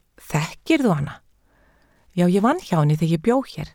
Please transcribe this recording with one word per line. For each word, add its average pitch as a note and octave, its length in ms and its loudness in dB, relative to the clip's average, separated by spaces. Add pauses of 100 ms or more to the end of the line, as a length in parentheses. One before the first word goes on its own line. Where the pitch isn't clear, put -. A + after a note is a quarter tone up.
(160)
„Þekkir - 680 -4
þú G3 100 2
hana?“ C#3+ 260 -8 (960)
„Já, F3 140 2
ég G3 140 2
vann C#4+ 180 2
hjá - 180 -2
henni D3+ 180 4
þegar E3 180 0
ég D#3+ 80 -2
bjó B3+ 200 0
hér“ - 320 -12